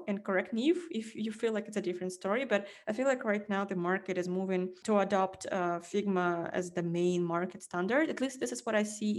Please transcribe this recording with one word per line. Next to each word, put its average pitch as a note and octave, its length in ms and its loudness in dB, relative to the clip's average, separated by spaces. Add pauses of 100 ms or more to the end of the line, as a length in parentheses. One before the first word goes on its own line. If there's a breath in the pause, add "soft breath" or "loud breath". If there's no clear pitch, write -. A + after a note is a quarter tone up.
and G#3 160 -2
correct F#3+ 300 0
me B3 160 2
if, F4 80 4 (140)
if A3 220 -6
you A3 200 -4
feel A3+ 180 -2
like G#3 160 -2
it's G#3+ 80 -6
a G3 60 0
different F3+ 320 -4
story, A#3 320 0
but G3+ 220 2 (200 loud breath)
I G#3+ 60 0
feel B3+ 120 0
like B3+ 200 2
right G#3 240 0
now G3 160 2
the G3+ 100 -4
market F3+ 420 0
is F3+ 120 -2
moving F#3 400 0 (160)
to G#3 140 4
adopt, F#3+ 520 2
uh, F3 280 0
Figma F3+ 720 0
as F3+ 180 -2
the F3 120 -2
main F3 380 2
market F3 420 -2
standard. A#3 460 2
At B3 120 -2
least C4 180 -2
this B3 140 -2
is - 120 -8
what A3 100 0
I G#3+ 80 4
see G#3+ 360 -2